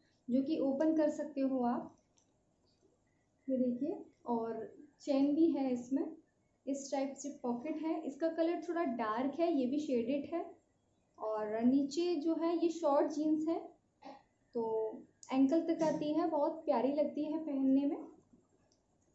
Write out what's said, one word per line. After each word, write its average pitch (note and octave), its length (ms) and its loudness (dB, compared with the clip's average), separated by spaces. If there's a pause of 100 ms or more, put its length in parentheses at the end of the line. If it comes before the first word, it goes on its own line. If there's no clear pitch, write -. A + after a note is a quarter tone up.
(300)
जो C4+ 140 4
कि D4+ 160 0
open D#4 380 2
कर D4 120 4
सकते D4 320 -4
हो C4 220 0
आप, B3 340 -4 (1500)
ये C4 80 2
देखिए। B3+ 480 -2 (200)
और A3+ 500 -4 (260)
chain C#4+ 340 4
भी D#4+ 160 6
है C4+ 220 0
इसमें, C4+ 440 -2 (500)
इस - 240 -4
type C4+ 260 -2
से - 260 -10
pocket B3 380 -4
है। D#4+ 200 -2
इसका D4+ 260 -2
color E4 420 0
थोड़ा E4+ 140 0
dark A#3+ 560 -2
है, E4+ 140 4
ये C4 120 2
भी C#4 140 -2
shaded C4 540 -2
है। F4 180 -6 (680)
और G#3+ 420 -2
नीचे C#4+ 540 2
जो D#4+ 200 0
है E4 280 0
ये E4+ 60 4
short D4 380 2
jeans D#4 400 0
है, E4+ 220 -4 (840)
तो A3 380 -2 (420)
ankle C4+ 280 4
तक D#4+ 220 0
आती D4+ 300 0
है, E4 160 2
बहुत D#4 220 0
प्यारी C4+ 420 0
लगती D4+ 300 0
है D#4 220 -4
पहनने C4+ 400 2
में। - 220 -4 (1080)